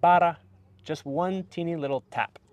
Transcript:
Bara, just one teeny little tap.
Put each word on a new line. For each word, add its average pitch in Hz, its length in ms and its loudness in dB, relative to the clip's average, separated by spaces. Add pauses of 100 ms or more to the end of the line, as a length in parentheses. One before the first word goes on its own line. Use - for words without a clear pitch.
Bara, 175 380 4 (440)
just - 220 -10
one 180 460 -4
teeny 170 260 -6
little 139 340 -4
tap. - 280 -6 (140)